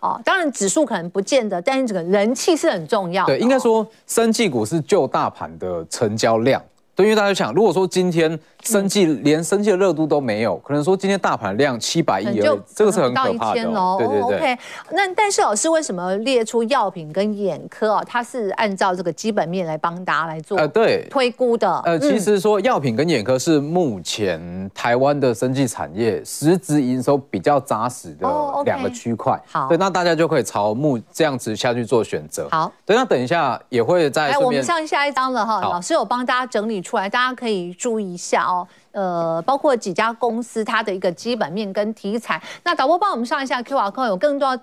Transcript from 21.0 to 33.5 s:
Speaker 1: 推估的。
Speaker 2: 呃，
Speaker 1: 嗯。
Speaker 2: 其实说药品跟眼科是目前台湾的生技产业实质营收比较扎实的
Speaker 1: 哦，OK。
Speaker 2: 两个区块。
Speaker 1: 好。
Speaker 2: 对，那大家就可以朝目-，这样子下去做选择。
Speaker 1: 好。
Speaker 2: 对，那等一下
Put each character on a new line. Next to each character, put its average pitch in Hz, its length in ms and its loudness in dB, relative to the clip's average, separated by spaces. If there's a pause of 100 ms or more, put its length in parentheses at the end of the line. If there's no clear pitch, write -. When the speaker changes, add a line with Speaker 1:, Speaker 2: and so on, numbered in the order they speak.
Speaker 1:
推 254 200 0
估 233 260 0
的。 208 100 0 (200)
Speaker 2:
呃， 170 100 2
Speaker 1:
嗯。 160 40 0
Speaker 2:
其 285 200 2
实 202 180 2
说 208 220 2
药 233 180 2
品 135 160 0
跟 143 140 0
眼 123 160 2
科 131 140 2
是 156 200 2
目 147 440 0
前 90 720 -4
台 120 220 0
湾 143 220 2
的 131 160 2
生 131 200 -2
技 135 120 2
产 80 300 -6
业 104 260 0
实 165 360 2
质 151 240 0
营 127 200 0
收 143 140 4
比 110 240 -4
较 143 180 2
扎 120 300 -2
实 143 280 -12
的 76 120 -4
Speaker 1:
哦， 294 280 -2
OK。 277 100 -2
Speaker 2:
两 - 160 -2
个 - 80 -4
区 - 240 -6
块。 - 320 -2
Speaker 1:
好。 147 200 -4
Speaker 2:
对， 160 120 2
那 190 100 0
大 175 160 0
家 170 100 4
就 160 140 2
可 151 100 2
以 120 40 0
朝 107 320 0
目-， 135 240 0 (120)
这 - 140 0
样 139 140 0
子 110 180 -6
下 123 160 0
去 120 140 -2
做 110 180 2
选 78 240 -8
择。 78 220 -8
Speaker 1:
好。 165 200 0 (140)
Speaker 2:
对， 190 100 4
那 254 80 4
等 196 160 2
一 127 80 -2
下 147 320 0 (120)